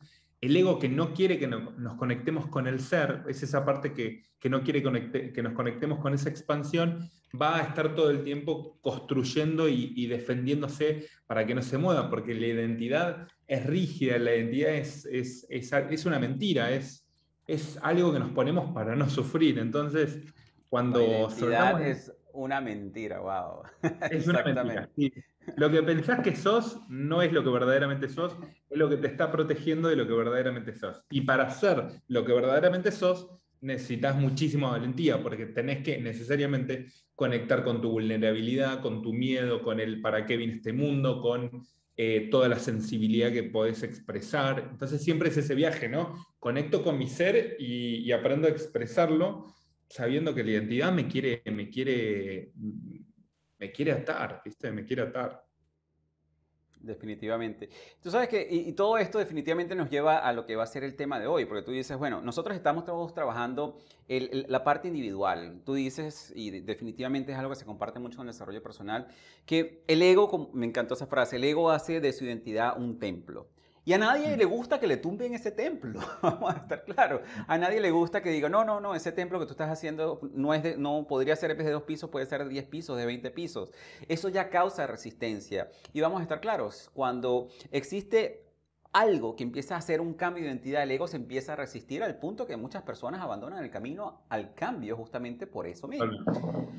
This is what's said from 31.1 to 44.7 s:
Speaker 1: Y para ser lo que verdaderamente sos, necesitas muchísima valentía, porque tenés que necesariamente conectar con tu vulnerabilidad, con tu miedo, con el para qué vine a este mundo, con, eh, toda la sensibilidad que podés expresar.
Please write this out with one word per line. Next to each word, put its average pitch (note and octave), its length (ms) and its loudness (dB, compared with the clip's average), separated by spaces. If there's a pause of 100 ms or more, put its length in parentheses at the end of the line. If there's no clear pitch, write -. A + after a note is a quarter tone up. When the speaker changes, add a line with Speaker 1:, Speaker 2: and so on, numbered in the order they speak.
Speaker 1:
Y C#3 120 0
para C3+ 260 4
ser E3+ 600 2
lo A#2+ 180 2
que B2 80 4
verdaderamente F3 580 4
sos, F3+ 380 0 (320)
necesitas C3+ 540 -2
muchísima C#3 540 2
valentía, B2 520 2
porque A2 240 -4
tenés C#3 360 -2
que C#3 200 -2
necesariamente B2+ 840 -2 (260)
conectar B2 500 2
con A#2 160 0
tu A2+ 100 0
vulnerabilidad, A2+ 920 2
con A2 200 -2
tu A2+ 120 -4
miedo, B2 480 0
con A2 180 0
el A2 220 -4
para G#2+ 240 0
qué A#2 100 2
vine A#2 160 -2
a A2+ 40 -6
este A2+ 180 -6
mundo, C3+ 480 2
con, A#2+ 280 0 (460)
eh, A2 340 2
toda B2+ 180 8
la A#2 100 4
sensibilidad A2 760 2
que A#2 120 0
podés A2+ 380 0
expresar. C3 880 -2